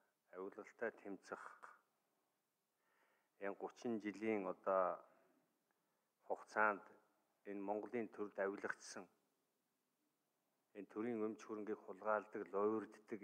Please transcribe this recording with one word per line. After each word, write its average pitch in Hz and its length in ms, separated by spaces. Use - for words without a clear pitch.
авиглалтаа 98 560
тэмцэх - 380
энэ 98 140
30 107 460
жилийн 104 420
одоо 95 360
хугацаанд 104 580
энэ 101 180
Монголын 107 460
төрд 104 300
авиглагдсан 98 600
энэ 98 160
төрийн 110 340
өмч 110 180
хөрөнгийг 107 380
хулгайлдаг, 104 600
ловирддаг 104 720